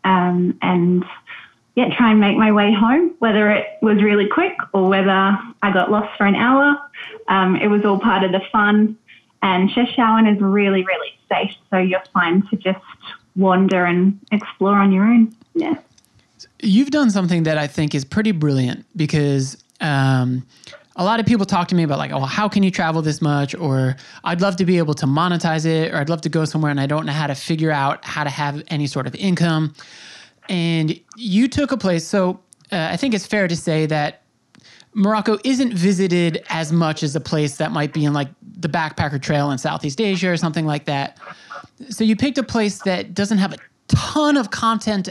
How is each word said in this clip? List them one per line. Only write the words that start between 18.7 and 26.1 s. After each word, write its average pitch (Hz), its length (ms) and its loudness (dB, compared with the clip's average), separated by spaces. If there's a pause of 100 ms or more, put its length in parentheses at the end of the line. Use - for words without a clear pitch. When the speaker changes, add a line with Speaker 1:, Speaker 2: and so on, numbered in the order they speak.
Speaker 2:
because, 143 600 0 (240)
um, 135 640 0 (520)
a 180 100 -2
lot 226 160 0
of 208 40 0
people 202 200 2
talk 180 240 0
to 185 60 0
me 170 80 4
about, 143 140 -2
like, 143 140 -6
"Oh, 139 100 -4
how 202 280 -2
can 202 140 2
you 185 80 2
travel 165 300 -2
this 151 200 -2
much?" 143 340 -2
Or, 131 400 -2 (300)
"I'd 175 160 -2
love 190 160 0
to 190 80 0
be 180 120 2
able 151 180 0
to 147 100 -6
monetize 160 600 0
it," 160 280 0
or, 170 40 -4
"I'd 147 120 -4
love 165 120 -2